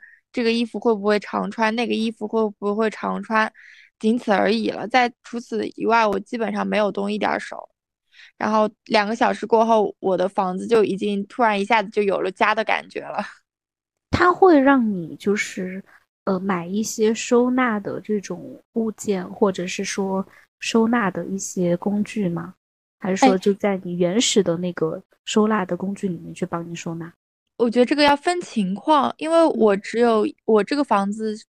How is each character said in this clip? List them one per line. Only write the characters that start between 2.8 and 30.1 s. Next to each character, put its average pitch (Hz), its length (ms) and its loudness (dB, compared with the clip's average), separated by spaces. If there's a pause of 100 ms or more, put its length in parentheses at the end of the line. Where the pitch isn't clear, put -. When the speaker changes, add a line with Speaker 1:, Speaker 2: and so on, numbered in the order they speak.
Speaker 1:
常 190 340 -6
穿， 220 280 0 (480)
仅 220 180 2
此 240 140 -2
而 202 220 4
已 220 160 -2
了。 120 180 -8
在 247 240 2 (120)
除 240 160 -10
此 214 360 -6
以 196 120 -6
外， 226 180 4
我 196 140 0
基 233 180 -8
本 208 160 -4
上 208 120 -2
没 196 120 0
有 208 140 2
动 202 200 -4
一 214 60 -2
点 98 140 0
儿 95 80 -2
手。 - 280 -14 (680)
然 214 120 -2
后 214 200 2 (160)
两 208 200 2
个 214 80 -4
小 220 200 2
时 208 120 -10
过 226 200 4
后， 220 340 2
我 185 160 0
的 180 140 0
房 185 280 -4
子 196 80 -8
就 226 180 4
已 196 120 -2
经 202 300 -2
突 - 180 -6
然 214 160 2
一 202 60 -2
下 220 180 2
子 196 60 -12
就 214 120 -2
有 180 200 0
了 190 100 -2
家 214 240 2
的 220 80 0
感 85 260 -2
觉 - 120 -10
了。 147 200 -8 (880)
Speaker 2:
它 349 200 4
会 359 260 8
让 262 320 4
你 175 280 -6
就 202 180 0
是， 190 480 -8 (400)
呃， 190 160 -2
买 185 260 -4
一 196 160 -2
些 220 320 0
收 247 360 2
纳 247 300 0
的 185 200 -8
这 208 220 -2
种 190 400 -12 (120)
物 226 200 -2
件， 185 360 -4
或 196 220 2
者 180 160 -6
是 196 160 -6
说 190 420 -4 (340)
收 226 280 2
纳 226 240 0
的 170 140 -6
一 190 120 -6
些 180 380 -2
工 208 280 -2
具 196 260 -2
吗？ 170 240 -6 (460)
还 202 100 -4
是 190 80 0
说 196 200 4
就 202 180 2
在 196 280 -2
你 175 140 -6
原 180 220 2
始 233 240 2
的 175 140 0
那 175 160 -4
个 165 280 -4 (240)
收 214 220 2
纳 208 180 0
的 180 100 -4
工 190 200 -6
具 202 120 -6
里 170 100 -6
面 165 160 -14
去 180 120 -8
帮 170 240 -6
你 170 60 -12
收 170 200 -8
纳？ 165 120 -10
Speaker 1:
哎。 170 60 -20 (440)
我 240 120 2
觉 220 80 -2
得 247 80 6
这 302 80 0
个 294 100 0
要 285 120 6
分 349 240 -2
情 196 340 -4
况， 285 440 2
因 311 120 -6
为 330 140 6
我 220 320 4
只 214 240 -4
有， 226 260 4